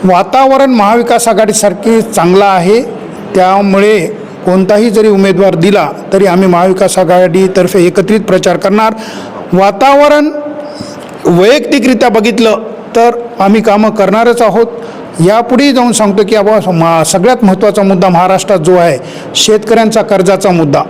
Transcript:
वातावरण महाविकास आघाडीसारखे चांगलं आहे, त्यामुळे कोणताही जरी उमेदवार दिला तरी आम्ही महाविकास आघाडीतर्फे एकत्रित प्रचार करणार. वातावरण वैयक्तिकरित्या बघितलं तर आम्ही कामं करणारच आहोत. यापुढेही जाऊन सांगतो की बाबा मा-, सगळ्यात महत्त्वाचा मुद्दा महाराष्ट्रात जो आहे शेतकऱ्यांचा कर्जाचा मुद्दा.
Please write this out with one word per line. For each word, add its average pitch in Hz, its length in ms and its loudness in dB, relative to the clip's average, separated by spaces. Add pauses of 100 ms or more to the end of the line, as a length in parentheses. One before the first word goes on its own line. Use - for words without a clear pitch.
वातावरण 262 640 2
महाविकास 233 580 0
आघाडीसारखे 214 760 0
चांगलं 196 440 2
आहे, 190 360 2 (540)
त्यामुळे 196 640 2 (460)
कोणताही 190 440 2
जरी 214 180 2
उमेदवार 190 480 2
दिला 170 340 0 (240)
तरी 196 120 2
आम्ही 185 220 2
महाविकास 185 500 0
आघाडीतर्फे 180 880 2
एकत्रित 196 360 0
प्रचार 185 380 -2
करणार. 214 360 0 (600)
वातावरण 277 760 2 (960)
वैयक्तिकरित्या 240 840 2
बघितलं 220 460 0 (400)
तर 233 160 4 (280)
आम्ही 202 220 2
कामं 214 280 2
करणारच 220 520 0
आहोत. 220 240 2 (600)
यापुढेही 240 460 2
जाऊन 247 200 0
सांगतो 202 380 0
की 226 60 0
बाबा 202 360 0
मा-, 165 320 0
सगळ्यात 233 400 0
महत्त्वाचा 196 400 2
मुद्दा 190 260 2
महाराष्ट्रात 185 500 0
जो 170 160 2
आहे 170 220 2 (380)
शेतकऱ्यांचा 220 640 0
कर्जाचा 196 480 0
मुद्दा. 151 400 0